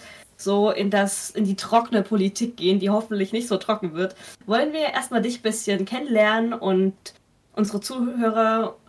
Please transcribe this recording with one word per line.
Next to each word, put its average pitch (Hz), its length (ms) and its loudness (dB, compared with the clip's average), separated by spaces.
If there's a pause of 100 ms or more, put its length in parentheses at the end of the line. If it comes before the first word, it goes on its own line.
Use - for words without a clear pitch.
(360)
so 202 360 2
in 202 180 0
das, 196 420 0
in 220 120 -2
die 196 140 0
trockene 233 440 2
Politik 202 540 0
gehen, 185 240 2
die 190 100 0
hoffentlich 208 440 0
nicht 233 160 -4
so 196 80 0
trocken - 360 -4
wird, 185 220 -4 (300)
wollen 254 260 0
wir 302 220 -2
erstmal 247 280 -2
dich 240 180 -4
ein - 20 -20
bisschen 208 420 -2
kennenlernen 226 680 2
und 190 400 2 (600)
unsere 208 280 0
Zuhörer 226 960 0 (120)